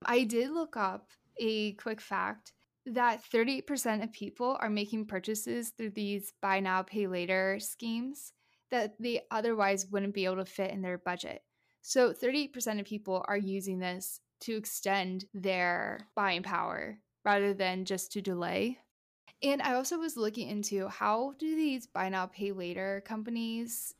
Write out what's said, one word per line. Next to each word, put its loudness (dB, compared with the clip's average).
I 6
did 2
look -2
up -2
a 0
quick -6
fact -4
that 2
thirty-eight 2
percent 0
of -8
people -2
are 0
making 0
purchases -4
through -6
these -4
buy 2
now, 2
pay -2
later 2
schemes -6
that 0
they 0
otherwise 2
wouldn't 0
be 0
able 2
to -2
fit -4
in -4
their -2
budget. -6
So 6
thirty-eight 0
percent -2
of -4
people -2
are 2
using -2
this -4
to -2
extend 0
their 0
buying 2
power -2
rather 6
than 0
just -2
to -2
delay. 0
And 2
I 2
also 0
was -4
looking -2
into -2
how 0
do -2
these 0
buy -2
now, 0
pay -4
later -4
companies, -4